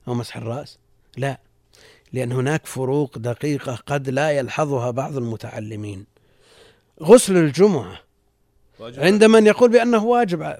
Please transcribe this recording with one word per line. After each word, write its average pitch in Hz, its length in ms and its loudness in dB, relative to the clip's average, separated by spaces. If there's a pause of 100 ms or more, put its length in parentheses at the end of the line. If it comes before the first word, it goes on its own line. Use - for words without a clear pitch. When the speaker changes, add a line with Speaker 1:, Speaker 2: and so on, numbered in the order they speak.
Speaker 1:
أو 123 60 -6
مسح 120 220 -8
الرأس؟ 117 420 -12 (380)
لا، 135 240 -8 (720)
لأن 127 200 -6
هناك 135 340 -4
فروق 131 520 -4
دقيقة 127 560 -6
قد 139 360 -8
لا 139 200 -2
يلحظها 135 600 -4
بعض 135 260 -8
المتعلمين. 110 880 -10 (960)
غسل 190 340 6
الجمعة 151 640 2 (800)
Speaker 2:
واجب. 123 240 -12
Speaker 1:
عند 202 220 4
من 220 220 8
يقول 220 240 4
بأنه 226 340 2
واجب، 180 560 -2